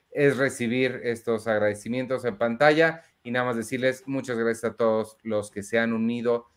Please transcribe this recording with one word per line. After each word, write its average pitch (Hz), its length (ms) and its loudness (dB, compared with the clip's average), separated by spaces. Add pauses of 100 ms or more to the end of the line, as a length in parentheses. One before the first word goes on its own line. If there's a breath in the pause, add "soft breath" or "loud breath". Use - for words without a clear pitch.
(100)
es 143 280 4
recibir 123 680 0
estos 117 420 -2
agradecimientos 113 800 -2
en 107 140 -4
pantalla 151 640 4 (200 loud breath)
y 123 100 -12
nada 123 140 0
más 123 100 -2
decirles 127 500 -2
muchas 127 320 -4
gracias 113 340 -2
a - 40 -18
todos 110 460 0
los 107 280 -2
que 104 120 -8
se 113 160 -2
han 117 140 2
unido 117 540 -2 (100)